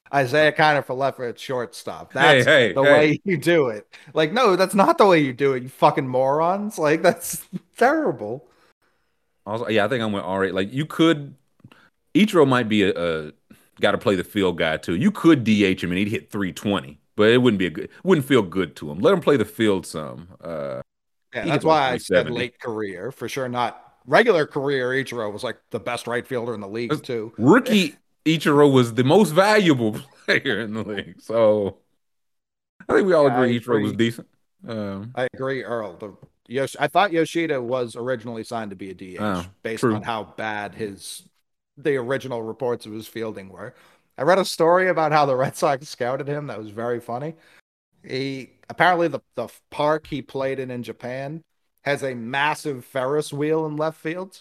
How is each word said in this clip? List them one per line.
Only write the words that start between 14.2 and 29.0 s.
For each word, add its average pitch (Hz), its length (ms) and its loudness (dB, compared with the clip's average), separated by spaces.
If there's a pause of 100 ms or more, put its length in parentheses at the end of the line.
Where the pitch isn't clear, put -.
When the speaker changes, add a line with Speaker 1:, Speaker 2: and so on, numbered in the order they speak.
Speaker 2:
field 92 340 -2
guy 80 180 0
too. 85 200 -4
You 165 160 2
could 156 320 4
D 104 200 4
H 95 200 0
him 87 80 -4
and 90 60 -2
he'd 101 100 -2
hit - 220 -8
three 95 220 -6
twenty, 73 480 -4 (160)
but 104 140 4
it 123 80 6
wouldn't 123 200 4
be 90 80 0
a 82 40 -2
good, - 180 -12 (140)
wouldn't 165 240 2
feel 123 160 4
good 87 340 -4
to 76 140 -10
him. 76 100 -10
Let 170 140 4
him 180 60 -2
play 143 180 2
the 107 80 0
field 104 400 -2
some. 76 420 -12 (140)
Uh, 71 400 -10 (520)
Speaker 1:
Yeah, 113 100 -8
Speaker 2:
he 170 60 -4
Speaker 1:
that's 143 140 -2
Speaker 2:
hit, 156 40 2
like, 156 140 4
Speaker 1:
why 131 100 0
I 123 40 -4
said 110 100 -10
Speaker 2:
three 92 120 0
seventy. 87 180 -2
Speaker 1:
late 120 240 -8
career 107 520 -8
for 120 160 -10
sure. 131 200 -6
Not 123 320 -4 (260)
regular 170 400 4
career. 135 440 -2
Ichiro 120 420 -4
was, 101 100 -12
like, 117 160 -8 (120)
the 113 100 -6
best 120 260 -8
right 120 200 -4
fielder 120 280 -6
in 104 60 -10
the 101 80 -12
league 113 220 -6
Speaker 2:
That's 151 120 -4
Speaker 1:
too. 117 360 -8
Speaker 2:
rookie 190 580 4 (280)
Ichiro 151 480 4
was 120 220 4
the 123 100 2